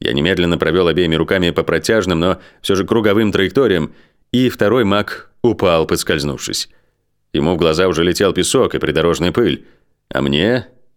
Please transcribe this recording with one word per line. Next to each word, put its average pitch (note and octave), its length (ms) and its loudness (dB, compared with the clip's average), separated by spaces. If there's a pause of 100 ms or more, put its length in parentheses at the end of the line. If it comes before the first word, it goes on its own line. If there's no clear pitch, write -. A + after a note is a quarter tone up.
Я - 140 -2
немедленно E2+ 420 0
провел E2 320 0
обеими D#2+ 280 0
руками E2+ 340 0
по D#2+ 120 0
протяжным, F2 580 0
но F2+ 200 0 (220)
все G2 140 0
же F#2+ 100 -2
круговым G#2+ 440 2
траекториям, F#2+ 640 0 (380)
и B2 160 2
второй A2+ 360 0
маг G2+ 460 -2 (120)
упал, G2+ 440 2
поскользнувшись. D2 840 -4 (640)
Ему E2 220 0
в - 20 -2
глаза E2 300 2
уже E2 140 0
летел F2+ 300 0
песок F2+ 420 0
и D2 40 -2
придорожная E2 540 0
пыль, F#2+ 340 0 (420)
а C2+ 140 -4
мне — E2+ 440 0 (300)